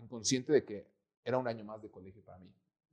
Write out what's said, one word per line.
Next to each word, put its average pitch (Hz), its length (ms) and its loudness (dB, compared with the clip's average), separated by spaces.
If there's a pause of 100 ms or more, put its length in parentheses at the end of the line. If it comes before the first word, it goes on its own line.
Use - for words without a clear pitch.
inconsciente 120 520 0
de 127 120 8
que 101 220 -8 (380)
era 127 140 2
un 127 100 0
año 113 160 -4
más 107 180 -10
de 104 80 -12
colegio 95 320 -18
para 92 160 -18
mí. 92 160 -20 (380)